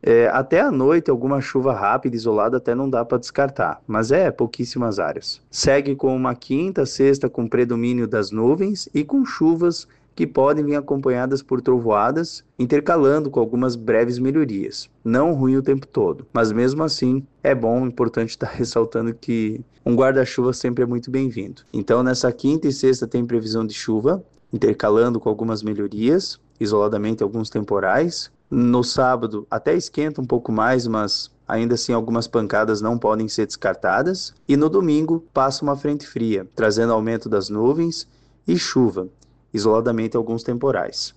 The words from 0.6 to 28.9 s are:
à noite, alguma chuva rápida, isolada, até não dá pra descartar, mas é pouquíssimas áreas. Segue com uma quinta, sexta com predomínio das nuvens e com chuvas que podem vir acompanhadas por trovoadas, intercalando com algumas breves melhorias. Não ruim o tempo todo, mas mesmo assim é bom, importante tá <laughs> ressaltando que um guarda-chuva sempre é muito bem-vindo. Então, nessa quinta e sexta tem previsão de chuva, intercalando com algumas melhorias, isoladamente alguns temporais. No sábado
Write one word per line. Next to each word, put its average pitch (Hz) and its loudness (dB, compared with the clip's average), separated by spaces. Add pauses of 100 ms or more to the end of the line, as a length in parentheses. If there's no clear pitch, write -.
à 277 2
noite, 156 2
alguma 135 0
chuva 131 0
rápida, 117 0
isolada, 113 0
até 120 -2
não 135 -2
dá 120 0
pra 123 -2
descartar, 123 -2
mas 113 0
é 165 4
pouquíssimas 117 -4
áreas. 78 -6
Segue 139 0
com 131 0
uma 127 -2
quinta, 147 -2
sexta 135 2
com 120 -4
predomínio 120 0
das 104 -2
nuvens 160 0
e 147 0
com 269 0
chuvas 165 0 (280)
que - -2
podem 143 2
vir 147 0
acompanhadas 139 -2
por 127 -2
trovoadas, 123 0 (140)
intercalando 147 2
com 135 -2
algumas 120 0
breves 117 0
melhorias. 131 -2 (140)
Não 135 2
ruim 131 2
o 135 0
tempo 135 0
todo, 90 -2
mas 113 2
mesmo 131 0
assim 135 -2 (180)
é 139 4
bom, 120 0
importante 117 -2
tá - -6
<laughs> - -8
ressaltando 113 -2
que 113 -4 (240)
um 120 2
guarda-chuva 131 2
sempre 123 -2
é 120 0
muito 120 -4
bem-vindo. 123 -4 (120)
Então, 113 2
nessa 127 2
quinta 151 0
e 135 0
sexta 131 2
tem 120 -2
previsão 113 -2
de 107 -6
chuva, 113 0 (280)
intercalando 110 2
com 117 -2
algumas 107 -2
melhorias, 107 -2 (200)
isoladamente 107 0
alguns 110 -4
temporais. 104 -2 (180)
No 123 2
sábado 120 0